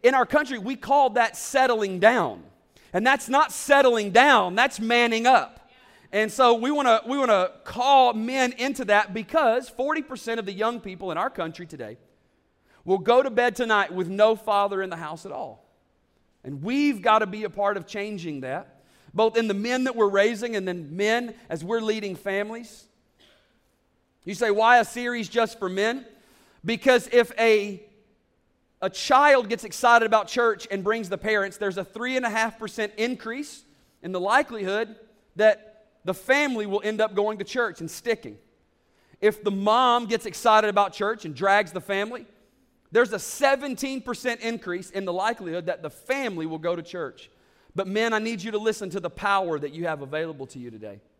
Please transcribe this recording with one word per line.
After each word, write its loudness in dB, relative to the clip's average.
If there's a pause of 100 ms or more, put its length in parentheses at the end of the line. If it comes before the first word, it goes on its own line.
In 4
our 4
country, -2
we -6
call 2
that 0
settling 0
down. 2 (500)
And 0
that's 2
not 2
settling 4
down, 6
that's 0
manning 2
up. 4 (600)
And 0
so 6
we 0
wanna, 2
we -4
wanna 2 (140)
call 4
men -2
into -4
that 2
because 0
forty -4
percent -8
of -8
the -8
young -4
people -10
in -4
our -2
country -10
today -14 (880)
will 0
go 4
to -2
bed 0
tonight 0
with -4
no 4
father 0
in -6
the -8
house -12
at -12
all. -14 (760)
And -10
we've 0
gotta 4
be -8
a -6
part -2
of -10
changing -8
that, -10 (300)
both 2
in 0
the -2
men -2
that -4
we're 4
raising 0
and -4
then -8
men -2 (140)
as -6
we're -2
leading -4
families. -8 (1400)
You -10
say, -2
"Why 6
a 4
series -6
just -2
for -4
men?" -2 (580)
Because 2
if 4
a, 2 (1000)
a -4
child 4
gets -6
excited 4
about 0
church -2
and -6
brings -2
the -4
parents, -2
there's -4
a -6
three -6
and -2
a -2
half -2
percent -8
increase -6 (360)
in -10
the -4
likelihood 0 (400)
that 4 (400)
the -2
family 0
will -2
end -2
up 0
going -2
to -8
church -4
and -10
sticking. -6 (840)
If 0
the 0
mom 2
gets -4
excited 2
about 0
church -4
and -10
drags 2
the -8
family, -6 (680)
there's 2
a -4
seventeen -2
percent -6
increase -8
in -6
the -6
likelihood -4
that -4
the -10
family -6
will -8
go -4
to -10
church. -12 (460)
But -4
men, 0
I 0
need -6
you -8
to -4
listen -2
to -6
the -6
power -2
that -8
you -6
have -6
available -8
to -18
you -14
today. -16 (180)